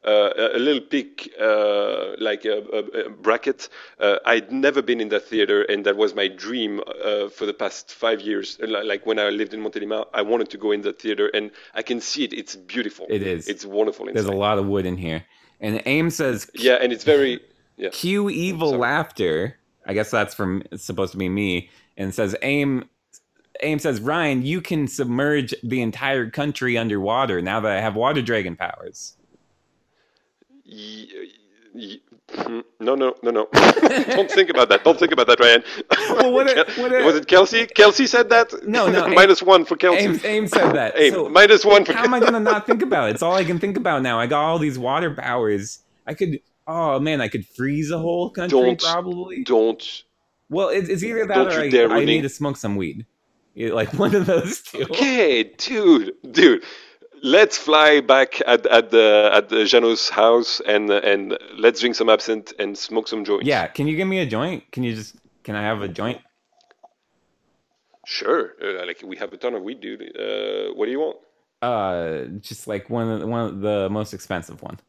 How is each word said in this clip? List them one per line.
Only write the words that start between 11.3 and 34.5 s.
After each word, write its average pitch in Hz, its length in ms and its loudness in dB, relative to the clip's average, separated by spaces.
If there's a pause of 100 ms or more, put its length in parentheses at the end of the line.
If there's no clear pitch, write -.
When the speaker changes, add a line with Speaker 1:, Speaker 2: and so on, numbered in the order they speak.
Speaker 1:
and 107 180 -6 (240)
I 113 80 -8
can 120 180 -6
see 143 220 -8
it. - 100 -8
It's - 220 -14
beautiful. 98 540 -10
Speaker 2:
It 104 120 -2
is. 90 260 -6
Speaker 1:
It's 101 180 -8
wonderful 101 420 -4
Speaker 2:
There's 101 180 -4
a 101 40 -2
Speaker 1:
inside. 98 80 -2
Speaker 2:
lot 101 200 0
of 98 80 -2
wood 98 220 -2
in 90 100 -6
here. 80 260 -8 (360)
And 107 260 -6
Aim 156 240 0
says, 135 460 -6
Speaker 1:
Yeah, 123 260 4
and 123 100 0
it's 113 120 -8
very, 139 360 2 (380)
yeah. 95 140 -8
Speaker 2:
"Cue 202 400 -4
evil 165 380 -2
Speaker 1:
Sorry. 127 120 0
Speaker 2:
laughter." 120 760 -2 (280)
I 98 80 -8
guess 107 160 -2
that's 104 240 -2
from, 95 380 -6
it's 98 120 -16
supposed 95 280 -6
to 92 80 -12
be 92 100 -4
me. 92 400 -4 (280)
And 98 180 -8
says, 104 260 -2
"Aim, 139 440 -2 (760)
Aim 147 160 -4
says, 131 240 -4
'Ryan, 143 420 -2
you 160 180 -4
can 156 260 -4
submerge 135 680 -4 (100)
the 123 200 -4
entire 123 480 -4
country 131 480 -4
underwater 104 640 -2
now 101 160 -4
that 104 180 -2
I 104 40 -2
have 107 140 -4
water 127 280 0
dragon 104 320 -4
powers.'" - 640 -12 (1500)
Speaker 1:
Ye-, 107 680 -20 (440)
ye-, 110 280 -18 (320)
hmm, 117 260 -10 (200)
no, 120 160 0
no, 131 280 -2
no, 120 80 0
no. 107 180 0
<laughs> - 40 -12
Don't 262 800 2
think 190 180 2
about - 200 2